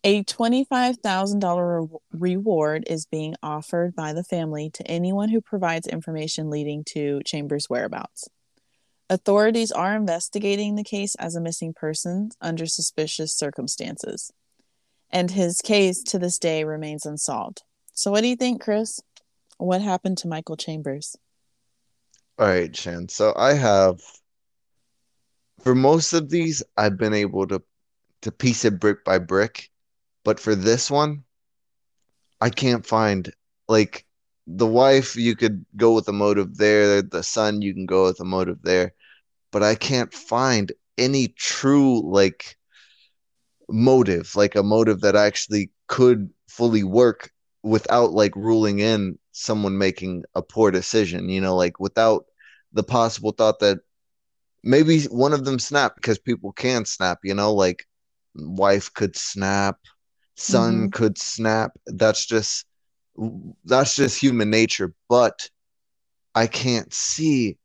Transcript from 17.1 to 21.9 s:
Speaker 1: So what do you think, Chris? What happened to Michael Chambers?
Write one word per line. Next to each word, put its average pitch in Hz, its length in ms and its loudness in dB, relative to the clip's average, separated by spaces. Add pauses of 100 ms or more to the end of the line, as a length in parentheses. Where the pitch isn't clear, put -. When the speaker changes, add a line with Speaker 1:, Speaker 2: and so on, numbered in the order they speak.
Speaker 1:
So - 180 -4
what 208 100 2
do 233 60 0
you 247 100 -2
think, 247 240 -2
Chris? 220 400 -4 (560)
What 185 240 -2
happened 190 380 -2
to - 80 -10
Michael 160 300 -8
Chambers? 151 580 -10 (1200)